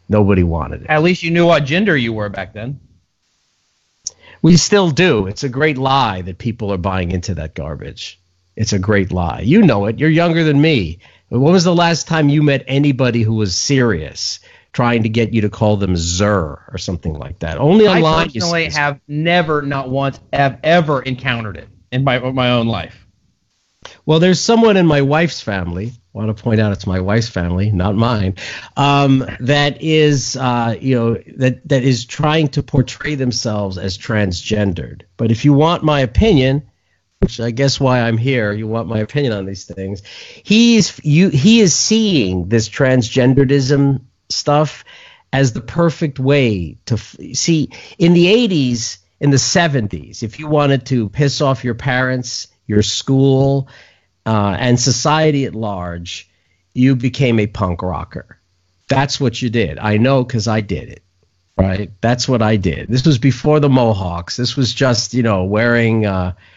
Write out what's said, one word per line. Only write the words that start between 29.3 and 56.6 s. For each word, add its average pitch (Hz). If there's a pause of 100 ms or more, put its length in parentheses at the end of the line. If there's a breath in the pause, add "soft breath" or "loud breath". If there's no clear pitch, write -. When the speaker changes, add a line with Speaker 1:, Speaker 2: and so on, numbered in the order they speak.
Speaker 1:
that 143
is, 151
uh, 120
you 131
know, 117 (240)
that, 127
that 131
is 123
trying 156
to -
portray -
themselves 107
as 95
transgendered. 101 (140)
But 113
if 113
you 147
want 160
my 151
opinion, 135 (560)
which -
I 117
guess 135
why 127
I'm 117
here, 117
you 110
want 110
my 110
opinion 123
on 98
these 95
things, 95 (420 loud breath)
he's, 226
you, 165
he 208
is 190
seeing 120
this 110
transgenderism 135 (280)
stuff - (480 loud breath)
as 135
the 104
perfect 165
way 127
to 113
f-, - (160)
see, 156 (300 loud breath)
in 175
the 175
eighties, 165 (220)
in 143
the 139
seventies, 127
if 110
you 151
wanted 143
to 117
piss 139
off 135
your 120
parents, 127 (200)
your 104
school, 135 (560 loud breath)
uh, 101
and 123
society 147
at -
large, 90 (460)